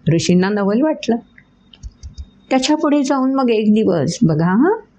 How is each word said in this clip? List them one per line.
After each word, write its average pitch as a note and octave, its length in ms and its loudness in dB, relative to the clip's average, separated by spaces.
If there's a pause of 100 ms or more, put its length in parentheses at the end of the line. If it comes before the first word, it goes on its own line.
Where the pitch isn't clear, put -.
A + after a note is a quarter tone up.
(120)
ऋषींना F3+ 360 0
नवल G#3 340 -2
वाटलं. D4 340 -2 (1300)
त्याच्या C4 260 0
पुढे D4 260 0
जाऊन C4+ 320 0
मग C4 160 0
एक G#3+ 240 2
दिवस F3 480 0
बघा D#3+ 280 2
हं E4 280 2 (200)